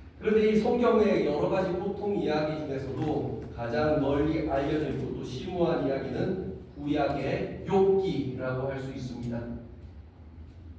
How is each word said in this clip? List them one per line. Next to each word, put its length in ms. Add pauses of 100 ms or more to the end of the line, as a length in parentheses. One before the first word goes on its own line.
(200)
그런데 320
이 40
성경의 720
여러 220
가지 240
고통 420
이야기 500
중에서도 800 (120)
가장 460
널리 480
알려져 420
있고 260
또 60
심오한 640
이야기는 680 (220)
구약의 920
욥기라고 1000
할 140
수 100
있습니다. 480 (1400)